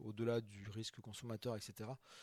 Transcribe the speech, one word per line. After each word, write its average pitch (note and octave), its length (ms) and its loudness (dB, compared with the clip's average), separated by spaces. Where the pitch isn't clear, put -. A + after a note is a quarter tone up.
au-delà A2+ 380 4
du G2+ 280 -4
risque A2 320 -2
consommateur, A2+ 560 0
et G2+ 40 -2
cetera, A2 380 -4